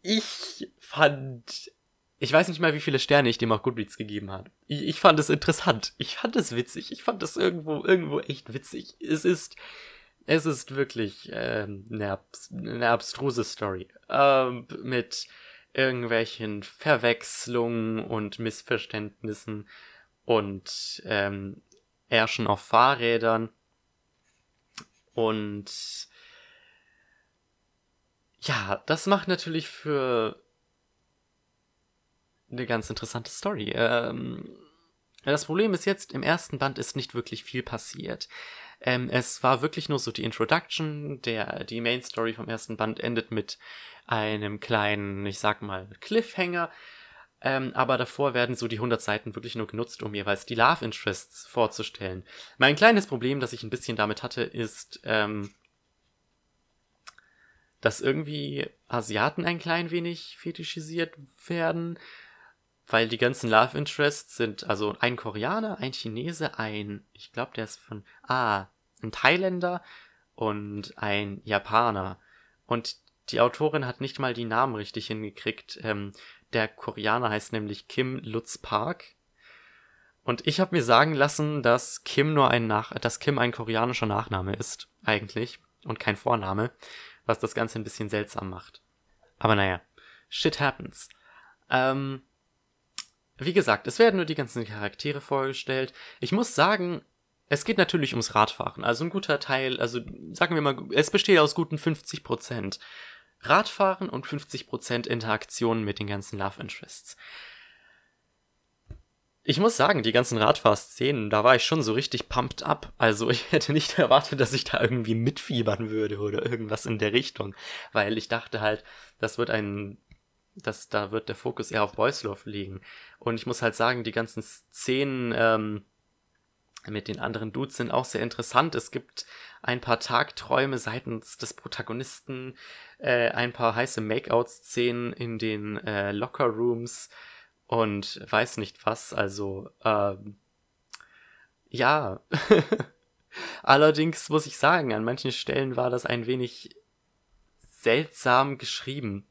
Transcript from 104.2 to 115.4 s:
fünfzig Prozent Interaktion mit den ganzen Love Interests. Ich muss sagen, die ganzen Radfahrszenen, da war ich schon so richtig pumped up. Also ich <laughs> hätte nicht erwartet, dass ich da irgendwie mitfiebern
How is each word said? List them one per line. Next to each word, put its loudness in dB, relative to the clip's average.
fünfzig -8
Prozent -2
Interaktion 0
mit -2
den -4
ganzen -6
Love -4
Interests. -14
Ich 2
muss 4
sagen, 4
die 2
ganzen 4
Radfahrszenen, 4
da 4
war 10
ich 4
schon 2
so 2
richtig -2
pumped -2
up. -2
Also 4
ich 2
<laughs> -6
hätte 2
nicht 0
erwartet, 6
dass 2
ich -2
da 0
irgendwie 2
mitfiebern 0